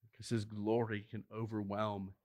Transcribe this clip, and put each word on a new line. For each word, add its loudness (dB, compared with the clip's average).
because -14
his 2
glory 2
can -8
overwhelm 0